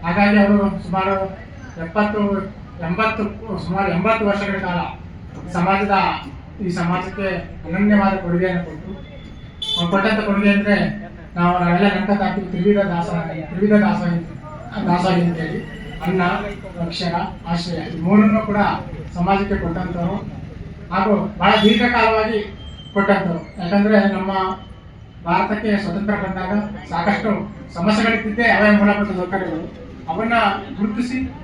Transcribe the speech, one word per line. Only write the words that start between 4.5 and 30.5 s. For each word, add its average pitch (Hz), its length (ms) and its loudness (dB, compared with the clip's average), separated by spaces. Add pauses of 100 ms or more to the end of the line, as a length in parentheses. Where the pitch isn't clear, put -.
ಕಾಲ 180 200 -2 (720)
ಸಮಾಜದ, 196 420 2 (680)
ಈ 180 60 -2
ಸಮಾಜಕ್ಕೆ 180 580 -2 (400)
ಅನನ್ಯವಾದ 196 480 4
ಕೊಡುಗೆಯನ್ನು 175 480 0
ಕೊಟ್ಟು, - 240 -12 (880)
ಅವ್ರು 170 140 0
ಕೊಟ್ಟಂತ 208 300 2
ಕೊಡುಗೆ 202 300 2
ಅಂದ್ರೆ 202 260 4 (600)
ನಾವು, 175 220 2
ನಾವೆಲ್ಲ 180 360 4
ನೆನ್ಕೋತಾ 202 320 0
ಇರ್ತೀವಿ, 185 200 -2
ತ್ರಿವಿಧ 196 400 2
ದಾಸೋಹ, 170 340 -2
ತ್ರಿವಿಧ 165 520 -2
ದಾಸೋಹ, 175 420 2 (720)
ದಾಸೋಹ 175 280 2
ಅಂತೇಳಿ 170 500 0 (380)
ಅನ್ನ, 185 200 0 (580)
ಅಕ್ಷರ, 170 340 -4 (320)
ಆಶ್ರಯ 170 520 -4
ಈ - 20 -6
ಮೂರನ್ನು 208 400 6
ಕೂಡ 208 160 -2 (580)
ಸಮಾಜಕ್ಕೆ 196 420 2
ಕೊಟ್ಟಂತವ್ರು 175 600 -2 (800)
ಹಾಗೂ 202 440 2
ಬಹಳ 185 140 6 (100)
ದೀರ್ಘಕಾಲವಾಗಿ 226 960 4 (380)
ಕೊಟ್ಟಂತವ್ರು. 190 680 0
ಯಾಕಂದ್ರೆ 202 500 4
ನಮ್ಮ 190 200 -2 (920)
ಭಾರತಕ್ಕೆ 208 600 0
ಸ್ವತಂತ್ರ 202 300 -2
ಬಂದಾಗ 185 440 -2 (300)
ಸಾಕಷ್ಟು 202 720 -2 (140)
ಸಮಸ್ಯೆಗಳಿದ್ದಿದ್ದೇ 220 680 2
ಅವಯ 208 280 6
ಮೂಲಭೂತ 202 460 4
ಸೌಕರ್ಯಗಳು, 175 560 -4 (360)
ಅವನ್ನ 226 240 -2 (460)